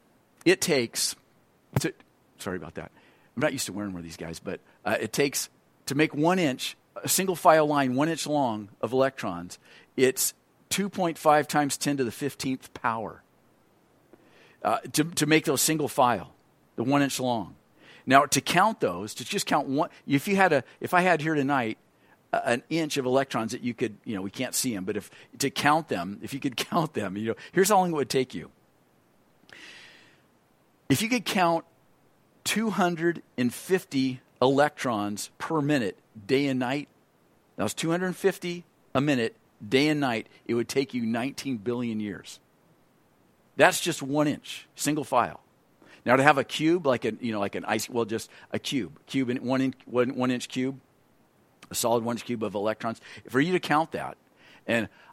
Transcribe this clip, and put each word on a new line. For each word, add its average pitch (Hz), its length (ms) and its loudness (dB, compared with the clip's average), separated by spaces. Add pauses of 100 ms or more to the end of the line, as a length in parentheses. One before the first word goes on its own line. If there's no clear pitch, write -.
(440)
it - 160 4
takes, - 560 -2 (640)
to, - 140 -4 (460)
sorry 92 180 -8
about 80 180 -14
that. 82 160 -14 (440)
I'm 120 60 -4
not 151 120 2
used 135 140 -6
to 98 60 -10
wearing 101 200 -6
one 87 60 -10
of 85 60 -12
these 82 120 -14
guys, 82 220 -10
but, - 200 -8 (260)
uh, 107 140 0
it 110 140 -6
takes - 360 -2 (380)
to 135 80 -2
make 151 180 2
one 165 260 2
inch, 139 380 -2 (260)
a 139 60 -4
single 185 260 0
file 160 300 8
line 143 300 2
one 147 120 2
inch 165 200 -4
long 117 420 -2 (120)
of 113 120 -4
electrons, 104 640 -2 (380)
it's - 360 2 (360)
two 196 200 -2
point 170 280 -2
five 151 300 4
times 147 300 0
ten 143 200 -2
to 135 60 0
the 113 80 -2
fifteenth - 640 -6
power, 113 500 -6 (1400)
uh, 110 160 0 (140)
to, 151 100 2
to 165 220 -2
make 156 200 6
those 139 160 2
single 156 260 0
file, 120 460 2 (420)
the 120 80 -2
one 139 180 2
inch 139 180 -2
long. 120 360 -4 (500)
Now, 139 200 8
to 139 140 2
count 208 400 2
those, 101 360 -2
to 123 100 -10
just 202 200 -4
count 147 220 0
one, 143 220 0 (160)
if 139 220 0
you 202 80 2
had 190 180 6
a, 135 100 4 (160)
if - 140 -6
I 180 80 6
had 175 200 4
here 160 140 0
tonight, 135 420 0 (540)
uh, - 140 0
an 123 240 0
inch 156 280 -2
of 131 80 -2
electrons 127 460 0
that 123 120 -10
you 123 100 -4
could, 107 320 -4
you 113 100 -6
know, 92 60 -6
we 98 100 -8
can't - 240 -6
see 120 200 -2
'em, 92 100 -6
but 104 120 -4
if, - 120 -10 (300)
to 135 100 0
count 151 380 2
them, 98 340 -6
if 107 120 -12
you 139 60 -8
could 127 180 -4
<laughs> - 140 -6
count 160 220 0
them, 98 240 -4
you 110 120 -4
know, 110 60 -2 (160)
here's 185 180 4
how 214 80 6
long 180 140 2
it 160 40 -2
would 139 140 -2
take 131 240 0
you. 78 180 -12 (2500)
If 139 120 2
you 220 80 -2
could 240 160 0
count 170 400 2 (800)
two 220 260 -2
hundred 170 520 0 (160)
and 123 160 0
fifty 131 680 -2 (200)
electrons 123 960 2
per 160 240 -2
minute, 139 360 0 (280)
day 139 220 2
and 131 120 0
night, 127 280 -4 (680)
that 95 60 -4
was 110 100 -2
two 165 180 -2
hundred 180 240 -2
fifty 175 480 -2 (320)
a 131 60 2
minute, 135 340 0 (320)
day 131 220 4
and 151 100 0
night, 120 280 -2 (180)
it - 80 -2
would 120 160 -2
take 139 240 -2
you 127 120 -2
nineteen 120 520 -4
billion 117 420 -4
years. 104 400 -10 (1200)
That's 170 240 4
just 170 200 -4
one 147 260 0
inch, - 480 -8
single 147 280 -2
file. 117 380 0 (640)
Now, 120 100 6
to 135 80 6
have 147 140 6
a 127 80 0
cube, 160 420 0
like 123 160 2
a, 113 160 0
you 117 140 -4
know, 104 80 -4
like 101 140 -4
an 90 100 -8
ice, 110 240 -2
well, 117 160 0
just 104 240 -6 (240)
a 110 60 -2
cube, - 380 -6 (100)
cube 131 220 -2
in, 123 140 -2
one 127 160 0
in, 131 160 0 (100)
one, 123 300 0
one 127 160 0
inch 123 160 -4
cube, 131 320 -4 (920)
a - 60 -10
solid 117 300 0
one 120 100 -2
inch 107 80 -8
cube 113 200 -6
of 101 120 -4
electrons, 110 460 -4 (260)
for 127 140 2
you 170 100 0
to 180 80 2
count 156 320 0
that, 69 240 -8 (520)
and 110 200 0 (240)